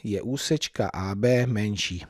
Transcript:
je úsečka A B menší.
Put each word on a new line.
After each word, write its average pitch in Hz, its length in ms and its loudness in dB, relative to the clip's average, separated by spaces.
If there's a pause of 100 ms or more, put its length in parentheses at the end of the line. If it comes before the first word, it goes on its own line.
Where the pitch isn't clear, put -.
je 101 200 -4
úsečka 135 680 -2
A 95 260 -4
B 123 320 4
menší. 104 640 -2